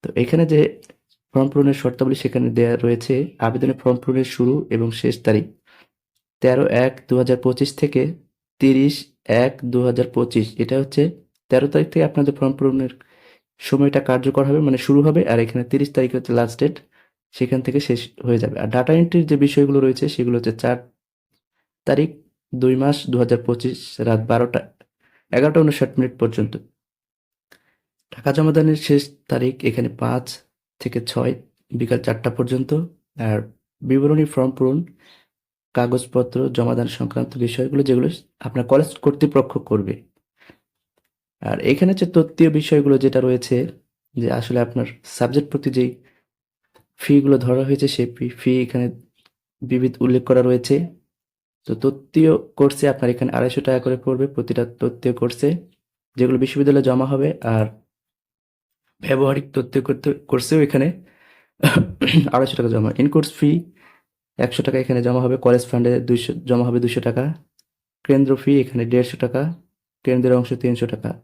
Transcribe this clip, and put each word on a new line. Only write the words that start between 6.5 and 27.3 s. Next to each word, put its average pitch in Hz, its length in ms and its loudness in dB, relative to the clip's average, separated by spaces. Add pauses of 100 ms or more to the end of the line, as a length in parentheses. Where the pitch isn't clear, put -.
এক 127 180 2 (120)
দু - 120 -2
হাজার 127 200 2
পঁচিশ 127 380 0
থেকে 143 260 -2 (600)
তিরিশ 139 340 4 (400)
এক 127 180 2 (100)
দু 123 200 -2
হাজার 123 300 0
পঁচিশ। 117 320 0 (120)
এটা 123 220 -2
হচ্ছে 139 220 -2 (500)
তেরো 131 160 2
তারিখ 151 220 0
থেকে 160 160 0
আপনাদের 143 300 0
ফর্ম 135 200 -2
পূরণের 135 380 -2 (680)
সময়টা 139 400 2
কার্যকর 135 440 0
হবে, 143 140 2
মানে 139 180 2
শুরু 139 240 4
হবে, 156 280 4
আর 117 100 2
এখানে 117 240 -2
তিরিশ 143 280 -2
তারিখ 127 220 0
হচ্ছে 127 200 -6
লাস্ট 117 260 0
ডেট, 143 160 0 (580)
সেখান 131 280 -2
থেকে 131 180 -2
শেষ 120 220 -2 (220)
হয়ে 120 160 2
যাবে। 113 200 -4
আর 110 100 -4
ডাটা 127 240 2
এন্ট্রির 170 340 4
যে 151 100 2
বিষয়গুলো 143 420 2
রয়েছে 131 300 0
সেগুলো 120 280 -2
হচ্ছে 113 220 -2
চার 123 180 -2 (1120)
তারিখ 147 220 2 (440)
দুই 127 220 2
মাস 139 220 0 (120)
দু 123 100 0
হাজার 117 240 2
পঁচিশ 120 340 -4 (220)
রাত 113 280 2
বারোটা, 123 340 0 (680)
এগারোটা 151 300 2
ঊনষাট 143 340 0
মিনিট 127 240 -2
পর্যন্ত। 113 340 -2 (1600)